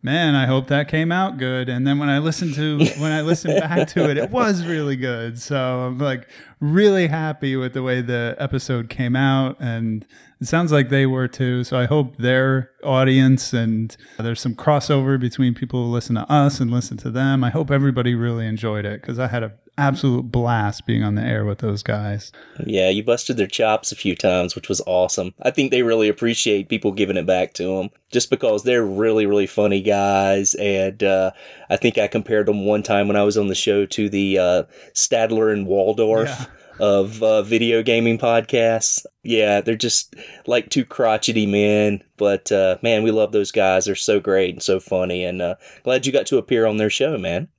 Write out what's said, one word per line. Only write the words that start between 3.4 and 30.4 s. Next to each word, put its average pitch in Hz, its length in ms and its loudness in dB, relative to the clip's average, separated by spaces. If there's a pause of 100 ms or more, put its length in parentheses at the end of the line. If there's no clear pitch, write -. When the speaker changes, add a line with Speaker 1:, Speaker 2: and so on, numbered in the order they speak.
Speaker 1:
back 160 280 0
to 160 200 0
it, 143 80 0
it - 140 -2
was 208 340 0
really 151 320 -2
good. 117 420 -6
So 143 180 -4
I'm, 127 420 -2
like, 135 280 -4 (320)
really 185 480 4
happy 151 480 -2
with 127 180 -4
the 131 100 -4
way 127 180 0
the 117 380 -2
episode 127 500 -4
came 123 260 -2
out. 135 460 2
And 113 440 -4 (340)
it 127 80 -8
sounds 165 240 0
like 139 180 2
they 135 180 2
were 127 200 -2
too, 123 360 -2
so 127 160 -4
I 123 60 2
hope 135 320 0
their 131 520 0 (140)
audience, 131 720 4
and 113 420 -2 (240)
there's 113 200 -4
some 120 140 -4
crossover 139 680 0
between 123 360 0
people 123 300 -4
who 117 60 -2
listen 120 240 -2
to - 160 -4
us 143 280 4
and 123 100 0
listen 120 280 -2
to 117 120 -8
them. 131 340 0
I 120 60 2
hope 143 220 -2
everybody 131 420 2
really 117 320 -2
enjoyed 107 400 -4
it, 104 160 -8
'cause 117 160 -8
I 127 120 -2
had 123 120 -4
an 107 120 -8 (260)
absolute 135 520 0
blast 117 540 -2
being 113 180 0
on 104 120 0
the 107 80 -2
air 113 200 -2
with 104 160 -4
those 107 220 -4
guys. 104 500 -6 (340)
Speaker 2:
Yeah, 95 240 2
you 101 140 0
busted 120 340 -2
their 101 100 0
chops 107 440 0
a 98 40 -8
few 92 200 -2
times, 90 400 0
which - 140 -14
was 90 160 0
awesome. 92 560 0
I 127 80 2
think 135 220 0
they 127 100 2
really 113 260 2
appreciate 107 640 0
people 110 220 -2
giving 95 260 0
it 87 80 -2
back 92 280 0
to 95 260 -4
'em, 92 100 -6 (220)
just - 180 0
because 110 340 0
they're 123 220 2
really, 107 400 2
really 101 220 2
funny 101 340 0
guys, 98 720 2